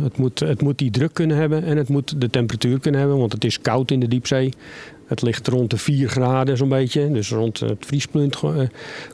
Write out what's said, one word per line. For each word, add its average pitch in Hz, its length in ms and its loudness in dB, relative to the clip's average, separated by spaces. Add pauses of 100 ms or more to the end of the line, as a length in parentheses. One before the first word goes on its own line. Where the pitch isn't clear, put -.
Het 123 160 -2
moet, 127 220 0
het 156 220 0
moet 143 160 0
die 127 140 0
druk 139 220 0
kunnen 160 240 0
hebben 156 260 0
en 151 140 0
het 139 120 0
moet 143 320 0
de 120 80 0
temperatuur 120 500 0
kunnen 143 200 2
hebben, 139 200 2
want 117 140 2
het 107 100 -6
is 117 180 0
koud 123 300 0
in 131 80 2
de 120 80 0
diepzee. 131 460 0 (520)
Het - 160 -4
ligt 117 260 0
rond 123 220 2
de 113 80 -2
vier 139 320 0
graden 131 480 2
zo'n 135 120 2
beetje, 135 420 2
dus 107 200 0
rond 113 280 -2
het 113 260 -4
vriespunt, 143 580 0
eh, 151 60 2 (640)